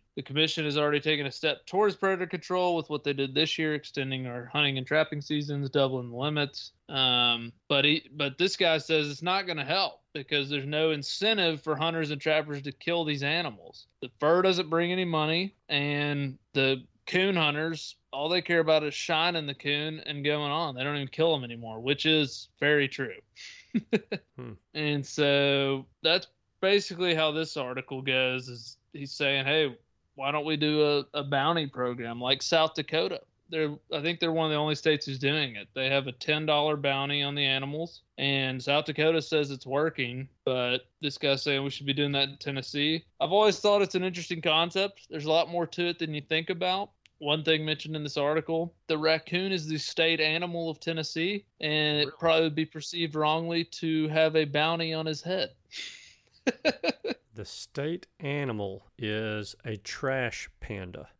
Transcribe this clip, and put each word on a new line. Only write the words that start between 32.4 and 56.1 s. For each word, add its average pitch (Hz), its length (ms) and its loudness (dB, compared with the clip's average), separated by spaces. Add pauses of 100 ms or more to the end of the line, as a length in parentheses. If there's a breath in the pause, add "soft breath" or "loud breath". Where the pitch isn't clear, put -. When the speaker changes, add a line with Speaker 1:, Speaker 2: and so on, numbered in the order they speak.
Speaker 1:
South 160 320 4
Dakota?" 165 480 -2 (280)
They're, 156 260 -2 (180)
I 156 80 -4
think 165 180 -2
they're 170 120 2
one 160 160 2
of 156 40 0
the 151 60 2
only 151 180 2
states 151 300 2
who's 135 140 -6
doing 139 360 0
it. 101 200 -12
They 131 140 -2
have 139 180 2
a 127 40 -4
ten 151 340 -2
dollar 151 320 4
bounty 139 440 0
on 143 140 -2
the 143 100 0
animals, 139 560 -2 (160)
and 135 460 0
South 143 220 2
Dakota 156 360 2
says 147 300 0
it's 131 160 -10
working, 131 600 -2 (180)
but 127 340 0 (220)
this 143 160 -4
guy's 139 260 2
saying 139 200 0
we 143 60 -4
should 139 160 -8
be 139 80 2
doing 143 200 2
that 139 160 2
in 139 80 -14
Tennessee. 147 640 -2 (180)
I've 147 120 0
always 208 260 6
thought 202 220 4
it's 196 140 0
an 180 80 0
interesting 175 380 -6
concept. 175 680 0
There's 151 160 -8
a 156 60 2
lot 156 180 4
more 170 180 0
to 175 220 -2
it 170 100 -4
than 156 140 -4
you 147 80 -4
think 165 280 -2
about. 185 420 -2 (280)
One 151 260 0
thing 156 180 4
mentioned 156 320 -4
in 151 80 -6
this 147 140 -6
article, 160 560 0 (140)
the 160 100 0
raccoon 160 560 2
is 165 140 -2
the 156 100 -2
state 165 420 2
animal 165 500 0
of 156 120 -8
Tennessee, 165 640 -4 (160)
and 151 360 2
it 147 100 2
Speaker 2:
Really? 143 120 -6
Speaker 1:
probably 165 220 6
would 160 140 2
be 160 100 0
perceived 160 500 -6
wrongly 165 500 2
to 156 440 0
have 160 260 4
a 156 80 6
bounty 160 500 0
on 160 120 -4
his 156 160 -4
head. 185 300 -2 (920 loud breath)